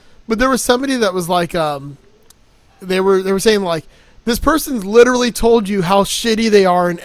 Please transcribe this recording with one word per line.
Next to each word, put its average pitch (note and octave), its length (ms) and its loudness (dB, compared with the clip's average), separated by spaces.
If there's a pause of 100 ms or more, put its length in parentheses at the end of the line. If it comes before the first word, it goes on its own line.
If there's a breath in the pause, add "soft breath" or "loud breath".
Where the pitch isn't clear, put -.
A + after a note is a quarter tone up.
(280 soft breath)
but A3 100 -2
there C4 120 2
was B3+ 120 0
somebody C4 340 -2
that G#3 180 -2
was F3+ 160 -6
like, F3 240 -2
um, C#3+ 420 -6 (840)
they F#3 180 -4
were, F#3+ 220 2
they F#3+ 100 -4
were G3 80 -2
saying, G#3 220 2
like, E3+ 240 -4 (400 soft breath)
"This A3+ 120 0
person's C#4+ 460 -2
literally A#3+ 480 4
told A3+ 340 0
you G3+ 140 -2
how G3 240 0
shitty A3+ 460 -2
they G3+ 160 4
are F3+ 240 0
in F3 140 -8